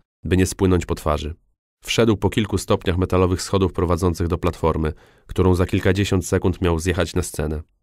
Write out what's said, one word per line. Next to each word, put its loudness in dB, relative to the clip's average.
by 0
nie 4
spłynąć 2
po -4
twarzy. -4
Wszedł 2
po 0
kilku -2
stopniach -2
metalowych 2
schodów 0
prowadzących 0
do -2
platformy, 0
którą 2
za 2
kilkadziesiąt 0
sekund 0
miał 2
zjechać -2
na 0
scenę. -6